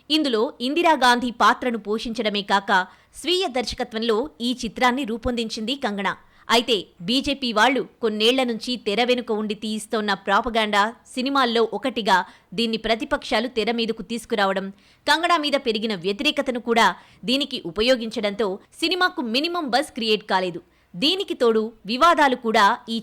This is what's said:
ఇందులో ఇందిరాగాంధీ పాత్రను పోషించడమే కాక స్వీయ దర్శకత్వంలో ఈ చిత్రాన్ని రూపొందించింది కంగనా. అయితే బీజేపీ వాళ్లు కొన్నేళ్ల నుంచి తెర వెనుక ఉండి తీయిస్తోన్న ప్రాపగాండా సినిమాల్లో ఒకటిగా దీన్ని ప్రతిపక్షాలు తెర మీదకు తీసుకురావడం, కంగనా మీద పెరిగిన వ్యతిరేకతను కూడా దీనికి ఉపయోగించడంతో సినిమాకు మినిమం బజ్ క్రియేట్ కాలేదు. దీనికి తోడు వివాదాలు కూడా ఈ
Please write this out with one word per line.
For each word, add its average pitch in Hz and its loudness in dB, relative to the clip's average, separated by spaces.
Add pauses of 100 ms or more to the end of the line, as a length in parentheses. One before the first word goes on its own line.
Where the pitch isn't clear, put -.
(100)
ఇందులో 285 2
ఇందిరాగాంధీ 254 2
పాత్రను 233 2
పోషించడమే 214 -4
కాక 196 0 (280)
స్వీయ 359 0
దర్శకత్వంలో 233 -2 (100)
ఈ 247 -2
చిత్రాన్ని 247 0
రూపొందించింది 226 -4
కంగనా. 202 -2 (340)
అయితే 226 0 (160)
బీజేపీ 254 -2
వాళ్లు 220 2 (160)
కొన్నేళ్ల 226 2
నుంచి 240 -4
తెర 214 -2
వెనుక 240 0
ఉండి 214 -2
తీయిస్తోన్న 214 -4
ప్రాపగాండా 214 0 (200)
సినిమాల్లో 247 2
ఒకటిగా 208 0 (300)
దీన్ని 226 0
ప్రతిపక్షాలు 233 -2
తెర 220 -2
మీదకు 226 -4
తీసుకురావడం, 196 -2 (380)
కంగనా 330 2
మీద 294 -2
పెరిగిన 220 -2
వ్యతిరేకతను 233 -2
కూడా 220 2 (300)
దీనికి 254 -2
ఉపయోగించడంతో 214 0 (220)
సినిమాకు 359 0
మినిమం 285 -2
బజ్ 262 0
క్రియేట్ 214 -2
కాలేదు. 185 -2 (360)
దీనికి 349 0
తోడు 226 2 (140)
వివాదాలు 277 4
కూడా 220 4 (100)
ఈ 226 -4